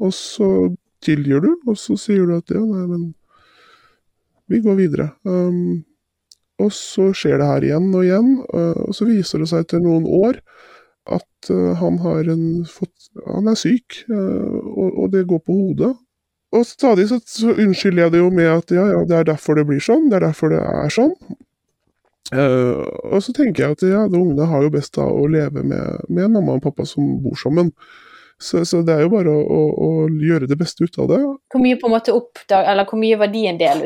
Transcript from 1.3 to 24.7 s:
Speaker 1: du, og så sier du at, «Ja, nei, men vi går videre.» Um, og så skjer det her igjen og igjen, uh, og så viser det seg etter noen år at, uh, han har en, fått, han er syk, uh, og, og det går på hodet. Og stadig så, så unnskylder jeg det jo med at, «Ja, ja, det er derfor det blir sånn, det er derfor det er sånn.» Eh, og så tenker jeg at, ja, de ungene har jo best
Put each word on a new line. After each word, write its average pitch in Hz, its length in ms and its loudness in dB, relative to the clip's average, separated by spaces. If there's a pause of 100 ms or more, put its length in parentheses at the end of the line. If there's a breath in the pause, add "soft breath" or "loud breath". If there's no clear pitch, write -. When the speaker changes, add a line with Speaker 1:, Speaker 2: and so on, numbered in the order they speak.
Speaker 1:
du, 220 120 2 (180)
og 208 80 -2
så 208 180 -4
sier 196 300 0
du 170 100 0
at, 170 140 -6
«Ja, 190 100 -2
nei, 208 300 -2
men 170 160 -4 (1400 soft breath)
vi 233 100 0
går 208 180 2
videre.» 147 340 0 (120)
Um, 175 600 -2 (760)
og 202 160 0
så - 400 0
skjer 139 240 0
det 143 80 0
her 139 180 0
igjen 151 200 0 (100)
og 185 80 2
igjen, 202 300 2 (180)
uh, 170 240 -2 (140)
og 202 100 -8
så 208 80 -2
viser 196 320 0
det 156 80 -2
seg 165 160 0
etter 170 160 -2
noen 165 320 2
år 214 300 2 (640 soft breath)
at, - 480 -6
uh, 180 240 0
han 170 240 0
har 165 300 -2
en, 165 340 -2
fått, - 460 -12 (120)
han 202 220 -4
er 220 120 0
syk, - 420 -2 (100)
uh, 190 480 -4
og, 196 300 -4 (160)
og 190 100 -2
det 190 160 2
går 165 160 0
på 175 80 0
hodet. 190 380 0 (580)
Og 233 160 2
stadig 208 460 2
så, 247 80 0 (100)
så 226 240 0
unnskylder 185 540 2
jeg 165 80 2
det 175 80 4
jo 180 100 2
med 170 220 2
at, 170 180 -2
«Ja, 185 160 2
ja, 175 160 0
det 165 140 2
er 165 100 2
derfor 151 280 0
det 147 120 2
blir 139 120 0
sånn, 294 280 2
det 196 80 2
er 165 100 2
derfor 160 260 0
det - 120 0
er 151 280 -2
sånn.» 294 200 2 (1120)
Eh, 127 520 0 (280)
og 196 160 0
så 254 80 -8
tenker 226 300 0
jeg 147 140 -2
at, - 120 -8
ja, 202 160 2
de 185 140 0
ungene 156 320 2
har 143 100 2
jo 147 80 2
best 147 320 -4